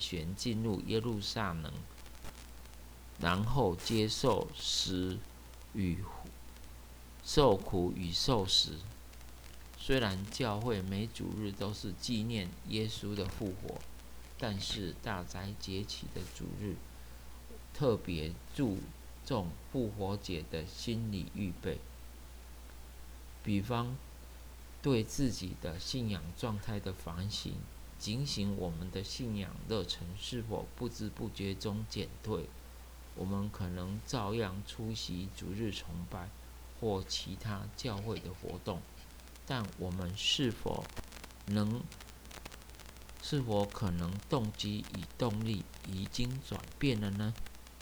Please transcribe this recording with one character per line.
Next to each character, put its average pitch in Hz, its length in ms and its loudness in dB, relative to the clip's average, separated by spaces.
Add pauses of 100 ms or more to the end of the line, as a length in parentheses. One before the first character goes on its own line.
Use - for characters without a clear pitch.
旋 85 340 -2
进 110 280 2
入 110 240 2
耶 110 120 4
路 113 220 2
撒 101 320 0
冷， 82 180 -2 (1500)
然 90 240 6
后 117 320 6
接 110 320 4
受 110 400 4 (100)
死 92 600 2 (560)
与 90 240 4 (1200)
受 131 340 12
苦 90 380 4
与 87 160 0
受 104 340 6
死。 95 280 8 (1040)
虽 131 220 6
然 98 320 2
教 107 260 2
会 113 240 4
每 98 240 2
主 98 320 -2
日 104 140 0
都 101 200 0
是 101 200 -2
纪 107 320 0
念 110 260 2 (200)
耶 107 180 4
稣 104 260 -2
的 98 100 2
复 95 280 0 (100)
活， - 140 -4 (600)
但 104 240 0
是 98 440 0
大 98 180 0
斋 95 380 -4
节 98 240 0
期 - 280 -4
的 - 80 -2 (160)
主 - 100 -4 (140)
日 101 140 0 (1000)
特 120 240 6
别 82 360 0 (240)
注 113 220 4 (460)
重 98 260 2 (200)
复 123 180 2
活 104 280 0
节 87 340 -2
的 80 160 -2
心 113 460 0
理 95 200 0
预 95 200 0 (100)
备， 80 160 0 (1700)
比 101 160 6
方 120 360 2 (840)
对 127 200 6
自 - 280 4
己 90 300 -2
的 82 180 -2
信 117 320 0
仰 90 120 0 (140)
状 110 220 0
态 104 220 0
的 95 120 -4
反 90 380 -2
省， 92 240 -2 (440)
警 120 280 0
醒 101 300 2
我 90 140 2
们 85 200 -2
的 95 140 -2
信 113 320 -2
仰 95 180 -2 (140)
热 107 160 2
忱 87 220 -2 (120)
是 117 240 -2
否 104 320 0
不 120 140 -2
知 110 200 -2
不 110 220 -2
觉 98 240 0
中 107 340 0
减 95 200 -2 (140)
退。 98 260 0 (640)
我 90 100 -2
们 98 240 2
可 98 200 -2
能 90 380 -2
照 107 280 0
样 101 320 0
出 113 280 -4
席 92 400 -2
主 87 180 -6
日 107 200 0
崇 - 160 -6 (220)
拜 92 180 -4 (500)
或 98 300 2
其 - 320 -2
他 101 220 -2 (120)
教 117 220 -2
会 101 240 -2
的 87 140 -4
活 - 280 -6
动， 92 180 0 (640)
但 120 220 0 (120)
我 90 120 0
们 90 240 0
是 117 380 4
否 - 320 0 (600)
能、 104 360 4 (1400)
是 147 200 2
否 104 220 6
可 101 260 2
能 85 220 2 (160)
动 110 240 2
机 104 320 -2 (100)
与 98 60 -2 (180)
动 113 260 2
力 110 200 2 (240)
已 95 160 0
经 123 420 0
转 - 140 -4 (180)
变 127 220 4
了 104 100 2
呢？ 107 240 2 (480)